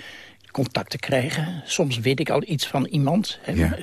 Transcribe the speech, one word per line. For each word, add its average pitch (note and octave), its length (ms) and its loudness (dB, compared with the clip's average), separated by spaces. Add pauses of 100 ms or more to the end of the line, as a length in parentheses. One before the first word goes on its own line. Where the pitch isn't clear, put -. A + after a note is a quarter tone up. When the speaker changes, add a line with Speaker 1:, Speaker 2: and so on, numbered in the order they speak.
(500)
Speaker 1:
contact - 400 -2
te C3+ 80 -6
krijgen. D#3 680 -2
Soms C#3 340 0
weet B2+ 220 2
ik D3 100 -2
al C#3+ 160 2
iets D3+ 200 -2
van C3+ 200 2
iemand, D#3 560 2
hè, - 100 -4
Speaker 2:
Ja. D#2+ 300 4